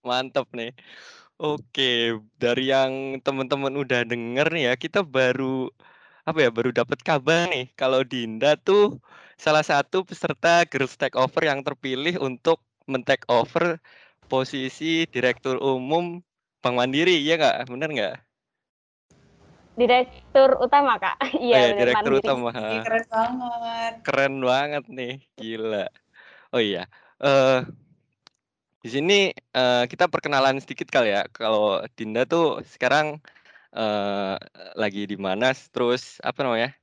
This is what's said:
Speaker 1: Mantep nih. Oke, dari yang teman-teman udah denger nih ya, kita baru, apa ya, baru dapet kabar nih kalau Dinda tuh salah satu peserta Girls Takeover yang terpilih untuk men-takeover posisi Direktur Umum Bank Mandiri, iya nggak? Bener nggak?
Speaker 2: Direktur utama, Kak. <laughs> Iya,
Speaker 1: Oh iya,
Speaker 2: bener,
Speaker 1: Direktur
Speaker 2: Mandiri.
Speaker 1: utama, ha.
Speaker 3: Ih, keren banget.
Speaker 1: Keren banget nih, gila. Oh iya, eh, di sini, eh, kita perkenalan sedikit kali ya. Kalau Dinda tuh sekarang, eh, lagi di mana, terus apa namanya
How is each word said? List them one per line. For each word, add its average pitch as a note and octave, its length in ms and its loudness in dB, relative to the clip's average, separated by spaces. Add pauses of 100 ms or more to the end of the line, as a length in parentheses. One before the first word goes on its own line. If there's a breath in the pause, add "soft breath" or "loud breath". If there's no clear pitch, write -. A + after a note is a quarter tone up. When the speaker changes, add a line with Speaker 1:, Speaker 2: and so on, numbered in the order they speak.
Speaker 1:
Mantep B2+ 480 -4
nih. B2 240 -10 (640 loud breath)
Oke, B2 800 -2 (200)
dari B2 320 0
yang C3+ 520 0
teman-teman C#3 560 -2
udah B2 240 -2
denger A#2+ 520 -2
nih C3+ 160 0
ya, B2+ 40 0
kita E3 320 -4
baru, C3 640 -2 (560 soft breath)
apa D#3 200 2
ya, A#2+ 40 4
baru B2 240 -2
dapet B2 280 0
kabar D#3+ 440 0
nih C3 320 -6
kalau C3 240 2
Dinda B2 560 0
tuh G#3 440 2 (360 soft breath)
salah D3+ 240 2
satu D3+ 400 0
peserta E3+ 640 2
Girls C3+ 320 -4
Takeover C3 480 0
yang C#3 160 -2
terpilih C#3 600 -6
untuk C3+ 400 -2 (280)
men-takeover C3+ 880 0 (480 soft breath)
posisi C#3+ 840 -4
Direktur B2+ 520 -2
Umum D#3 600 -2 (360)
Bank B2 160 -2
Mandiri, C#3+ 480 2
iya D#3+ 160 0
nggak? B2 320 0
Bener C#3+ 200 -6
nggak? A2+ 260 -4 (1600)
Speaker 2:
Direktur B3+ 880 4
utama, C4 400 2
Kak. - 160 -4
<laughs> C4 160 -6
Iya, - 0 -
Speaker 1:
Oh - 80 -2
iya, A#3+ 320 6
Speaker 2:
bener, - 80 -4
Speaker 1:
Direktur B2+ 320 2
Speaker 2:
Mandiri. C3+ 160 2
Speaker 1:
utama, B2 240 0
ha. A#2 80 -6
Speaker 3:
Ih, A2 240 -4
keren A3+ 240 -2
banget. A#3 800 -4 (140)
Speaker 1:
Keren C#3 320 0
banget C3+ 480 0
nih, B2+ 280 -10 (200)
gila. A2 520 -6 (680 soft breath)
Oh A#2+ 80 2
iya, F#2 240 -2 (320 soft breath)
eh, C3+ 480 2 (1160)
di A2+ 80 -10
sini, F#3 420 2
eh, B2 560 0
kita - 160 0
perkenalan C3+ 560 0
sedikit - 320 -10
kali A#2 160 4
ya. G2 160 0
Kalau G#2+ 560 0 (160)
Dinda A2 240 -4
tuh E3 480 0
sekarang, D3+ 480 0 (560 soft breath)
eh, G2+ 600 -2 (420)
lagi G2+ 320 -4
di G2+ 80 -6
mana, G2 320 0 (240)
terus B2 480 -2
apa C3+ 240 -4
namanya A#2+ 240 -2 (120)